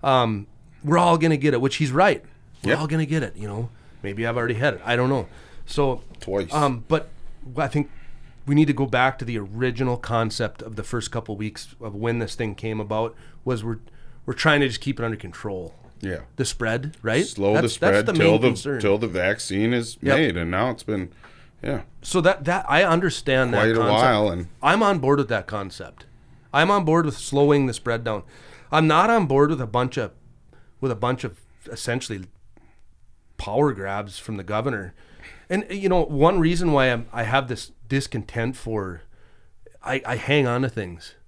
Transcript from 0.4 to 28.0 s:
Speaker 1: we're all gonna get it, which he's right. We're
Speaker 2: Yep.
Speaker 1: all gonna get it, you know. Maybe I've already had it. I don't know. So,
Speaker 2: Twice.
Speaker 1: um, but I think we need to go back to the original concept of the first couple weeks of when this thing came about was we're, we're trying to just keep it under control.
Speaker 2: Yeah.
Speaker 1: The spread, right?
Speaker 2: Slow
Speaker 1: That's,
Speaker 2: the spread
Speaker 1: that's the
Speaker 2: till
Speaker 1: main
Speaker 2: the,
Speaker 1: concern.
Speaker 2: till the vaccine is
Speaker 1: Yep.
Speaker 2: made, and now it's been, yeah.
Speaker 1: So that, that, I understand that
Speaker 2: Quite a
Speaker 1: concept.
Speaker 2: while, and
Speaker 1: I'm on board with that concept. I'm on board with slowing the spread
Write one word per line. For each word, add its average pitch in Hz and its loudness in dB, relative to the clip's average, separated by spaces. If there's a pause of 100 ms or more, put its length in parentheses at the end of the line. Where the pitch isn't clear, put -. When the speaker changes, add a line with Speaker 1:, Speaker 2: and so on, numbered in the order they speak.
Speaker 1:
we're 151 4
all 170 6
gonna 160 4
get 135 2
it, 120 2
which 135 0
he's 143 0
right. 170 4 (400)
We're 98 2
Speaker 2:
Yep. 131 2
Speaker 1:
all 156 -2
gonna 156 0
get 151 0
it, - -8
you 104 -8
know. 110 -6 (340)
Maybe 101 -4
I've 117 -2
already 117 0
had 120 0
it. - -14
I 120 2
don't 123 2
know. 127 -2 (380)
So, 135 0 (200)
Speaker 2:
Twice. 95 -2
Speaker 1:
um, 135 0
but 156 0 (480)
I 147 0
think 147 -2 (560)
we 143 2
need 151 6
to 143 2
go 127 0
back 127 2
to 120 -8
the 117 -4
original 117 -2
concept 113 -2
of 110 -12
the 104 -8
first - -6
couple 110 -8
weeks - -10
of 110 -10
when 117 -2
this 110 -4
thing 107 -4
came 110 -6
about 107 -2 (300)
was 120 -2
we're, 113 -6 (460)
we're 127 -4
trying 147 2
to 139 2
just 113 -6
keep 135 -6
it 117 -4
under 110 -4
control. 90 -10 (260)
Speaker 2:
Yeah. 92 -6 (180)
Speaker 1:
The 127 0
spread, 120 -4
right? 117 0
Speaker 2:
Slow 101 0
Speaker 1:
That's, 151 4
Speaker 2:
the 120 2
spread 180 2
Speaker 1:
that's 208 4
the 208 0
Speaker 2:
till 104 6
Speaker 1:
main 110 4
Speaker 2:
the, 127 4
Speaker 1:
concern. 131 -2
Speaker 2:
till 104 4
the 113 0
vaccine 98 0
is 117 -4
Speaker 1:
Yep. 139 2
Speaker 2:
made, 123 2
and 85 -2
now 104 0
it's - -8
been, 92 -4 (520)
yeah. 131 -4 (200)
Speaker 1:
So - -2
that, 151 2
that, 175 -2
I 156 4
understand 147 2
that 104 2
Speaker 2:
Quite 113 4
a 113 2
Speaker 1:
concept. 117 4
Speaker 2:
while, 107 4
and 87 -4 (160)
Speaker 1:
I'm 185 4
on 202 2
board 139 4
with 139 0
that 104 -2
concept. 98 -10 (480)
I'm 160 4
on 202 4
board 160 4
with 147 -2
slowing 143 4
the 123 -2
spread 117 -4